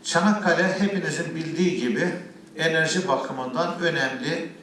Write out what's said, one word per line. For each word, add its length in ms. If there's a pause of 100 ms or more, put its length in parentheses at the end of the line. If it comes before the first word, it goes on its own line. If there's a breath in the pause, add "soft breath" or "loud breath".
Çanakkale 760
hepinizin 540
bildiği 460
gibi 280 (480)
enerji 520
bakımından 720
önemli 680 (140)